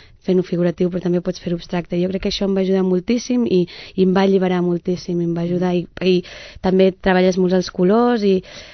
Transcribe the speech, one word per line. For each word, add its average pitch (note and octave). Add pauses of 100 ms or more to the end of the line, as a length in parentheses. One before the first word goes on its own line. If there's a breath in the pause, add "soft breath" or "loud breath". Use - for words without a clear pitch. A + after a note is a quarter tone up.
(260 loud breath)
fent-ho F#3
figuratiu, F3
però F3
també F3
pots F3+
fer-ho E3+
abstracte. F3
Jo F3+
crec F#3+
que G3
això G3+
em G3
va F#3+
ajudar F#3+
moltíssim A3+
i, F3+ (260 loud breath)
i F#3
em F#3
va G3
alliberar F#3
moltíssim, F3
em E3+
va E3+
ajudar, F3
i, E3+ (160)
i F3+ (420 loud breath)
també F#3+
treballes F#3
molt F3+
els F#3
colors A3
i, F#3+ (340 loud breath)